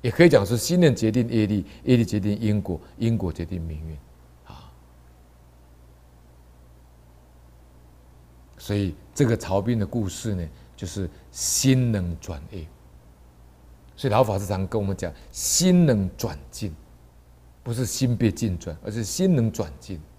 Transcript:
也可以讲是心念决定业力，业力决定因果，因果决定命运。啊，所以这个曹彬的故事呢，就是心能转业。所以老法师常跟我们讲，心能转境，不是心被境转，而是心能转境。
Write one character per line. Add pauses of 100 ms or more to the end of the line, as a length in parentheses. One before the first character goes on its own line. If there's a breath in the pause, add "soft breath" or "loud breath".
也
可
以
讲
是
心
念
决
定
业
力， (200 loud breath)
业
力
决
定
因
果， (200 loud breath)
因
果
决
定
命 (100)
运。 (480)
啊， (4000)
所
以 (200)
这
个
曹
彬
的
故
事
呢， (300 soft breath)
就
是 (220 loud breath)
心
能
转
业。 (1300)
所
以
老
法
师
常
跟
我
们
讲， (180 loud breath)
心
能
转 (140)
境， (880)
不
是
心
被
境
转，
而
是
心
能
转
境。 (180)